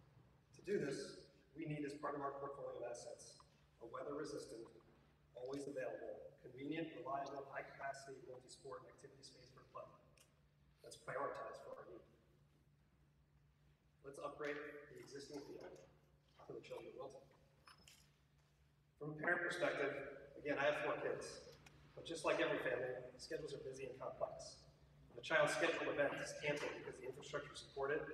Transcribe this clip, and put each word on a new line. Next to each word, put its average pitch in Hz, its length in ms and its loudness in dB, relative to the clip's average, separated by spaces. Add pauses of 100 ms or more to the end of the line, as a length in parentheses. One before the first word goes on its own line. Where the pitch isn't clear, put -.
(600)
To - 80 -16
do 202 160 4
this, - 480 -2 (240)
we 156 80 -4
need, 147 240 0
as 139 80 -4
part 143 160 0
of 147 80 0
our - 240 0
portfolio - 320 -4
of 120 160 -2
assets, - 480 -10 (420)
a - 80 -10
weather-resistant, 135 720 -4 (720)
always 139 320 -2
available, - 800 -2
convenient, 151 560 0
reliable, 143 480 -2
high-capacity, 139 640 -4 (160)
multi-sport, - 560 -8
and - 80 -14
activity - 320 -16
space - 240 -16
for - 240 -18
play - 160 -6 (960)
that's - 160 -12
prioritized - 640 0
for - 160 -6
our - 80 -10
need. - 160 -10 (2000)
Let's 139 160 -10
upgrade 147 320 -2 (400)
the - 80 -12
existing 143 480 -8
field - 240 -10 (720)
for - 80 -8
the - 80 -6
children 117 320 -8
of - 160 -6
Wilton. - 160 -12 (1800)
From 151 160 -2
a - 0 -
parent 175 320 6
perspective, - 480 4 (400)
again, 139 240 4
I 147 80 10
have 147 160 6
four 147 160 4
kids, - 400 0 (560)
but - 80 -8
just 165 160 -2
like 165 160 8
every 151 240 6
family, 127 400 2 (160)
schedules 147 400 -4
are - 80 -6
busy 131 240 -4
and - 80 -8
complex. - 640 -4 (480)
If - 80 -14
a - 80 -6
child's 151 320 8
scheduled 156 320 6
event 143 320 6
is - 160 -4
canceled - 400 2
because 127 240 -6
the 123 80 -4
infrastructure - 400 -4
to - 80 -10
support 139 320 0
it 151 240 4